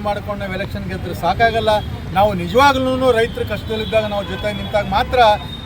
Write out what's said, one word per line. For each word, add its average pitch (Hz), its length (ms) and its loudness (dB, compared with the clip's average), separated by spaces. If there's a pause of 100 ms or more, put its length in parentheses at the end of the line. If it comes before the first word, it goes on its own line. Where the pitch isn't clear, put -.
ಮಾಡ್ಕೊಂಡು 202 380 -4
ನಾವು 190 140 -6
ಎಲೆಕ್ಷನ್ 196 340 -6
ಗೆದ್ರೆ 180 320 -6
ಸಾಕಾಗಲ್ಲ. 226 480 2 (460)
ನಾವು 208 120 4 (120)
ನಿಜವಾಗ್ಲೂ 262 680 2 (100)
ರೈತರ 233 340 0
ಕಷ್ಟದಲ್ಲಿದ್ದಾಗ 214 640 -2
ನಾವು 202 180 -2
ಜೊತೆ 202 280 -4
ನಿಂತಾಗ 196 280 -2 (100)
ಮಾತ್ರ 247 220 2 (460)